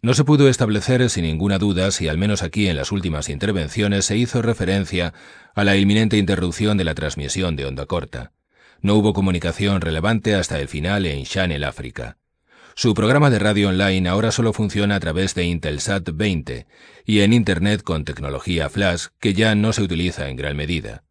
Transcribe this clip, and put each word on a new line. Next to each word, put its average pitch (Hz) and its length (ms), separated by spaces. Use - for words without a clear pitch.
No 120 120
se 123 100
pudo 143 240
establecer 123 640
sin 87 160
ninguna 87 320
duda 95 340
si 85 160
al 78 100
menos 101 240
aquí 95 280
en 80 80
las 67 160
últimas 85 340
intervenciones 98 800
se 101 100
hizo 120 260
referencia 92 720
a 101 120
la 101 100
inminente 104 420
interrupción 98 600
de 92 80
la 78 100
transmisión 76 600
de 67 80
onda 67 200
corta. 64 460
No 101 140
hubo 107 160
comunicación 92 720
relevante 98 540
hasta 82 260
el 69 80
final 90 360
en 71 200
Channel 78 400
África. 62 500
Su 113 180
programa 127 360
de 110 100
radio 101 280
online 95 400
ahora 104 240
solo 113 220
funciona 101 420
a 98 60
través 90 340
de 92 80
Intelsat 85 680
veinte 78 520
y 107 140
en 101 140
Internet 101 500
con 78 220
tecnología 73 640
flash, 90 380
que 104 140
ya 110 200
no 107 200
se - 80
utiliza 85 480
en 65 80
gran 71 180
medida. 73 560